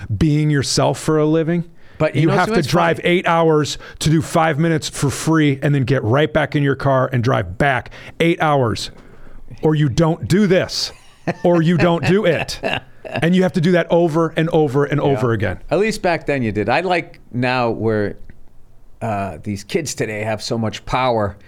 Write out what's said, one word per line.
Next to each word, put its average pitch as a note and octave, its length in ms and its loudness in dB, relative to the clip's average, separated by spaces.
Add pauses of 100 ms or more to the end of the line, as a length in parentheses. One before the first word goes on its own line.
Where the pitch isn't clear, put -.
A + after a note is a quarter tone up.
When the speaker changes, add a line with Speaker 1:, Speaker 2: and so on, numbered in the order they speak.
(140)
Speaker 1:
being D3+ 360 2
yourself C#3 500 0
for D#3 180 0
a D3+ 60 2
living? E3 400 0 (340)
Speaker 2:
But D#3 160 0
you C3 80 2
Speaker 1:
You D#3+ 60 4
Speaker 2:
know - 40 4
Speaker 1:
have F#3 140 2
to G#3+ 60 -4
Speaker 2:
what's E3+ 140 0
Speaker 1:
drive E3+ 300 2
Speaker 2:
funny? - 140 -4
Speaker 1:
eight F3+ 160 0
hours D#3+ 500 2 (220)
to - 100 -2
do D#3 140 4
five D#3+ 360 0
minutes E3 300 0
for - 220 -2
free D3+ 500 0
and D3 140 2
then C#3 100 2
get C3 180 0
right C#3+ 300 2
back D3+ 240 0
in D3 60 2
your C#3 120 0
car C3 380 0
and A#2+ 100 0
drive A#2 360 -2
back C3+ 320 0 (300)
eight E3+ 200 2
hours. C3+ 500 0 (680)
Or D#3 140 2
you D3 160 2
don't D#3+ 360 0
do G3 200 4
this. - 460 0 (520)
Or F3 160 4
you E3 160 4
don't E3+ 300 2
do F3+ 180 4
it. D#3 400 0
Speaker 2:
<laughs> - 160 -4 (320)
Speaker 1:
And E3+ 220 0
you F#3 80 4
have F3+ 120 0
to F#3+ 60 0
do F3 120 2
that F3 180 2
over E3 460 2
and D#3+ 140 0
over C#3+ 340 2
and C#3+ 160 0
Speaker 2:
Yeah. C#3+ 80 0
Speaker 1:
over A#2+ 240 2
again. G2 260 -2 (120)
Speaker 2:
At D3+ 100 2
least A3 200 -2
back E3+ 260 -2
then C#3 160 -2
you A2 100 0
did. G2+ 160 -2
I C3+ 140 2
like F3+ 360 -4 (140)
now B2 380 0
where, G#2+ 460 -2 (840)
uh, G2 400 -4
these G#2 220 -8
kids - 300 -4
today G#2+ 280 -6
have A2 200 -4
so - 140 -4
much A2 300 -6
power A#2 500 0 (120)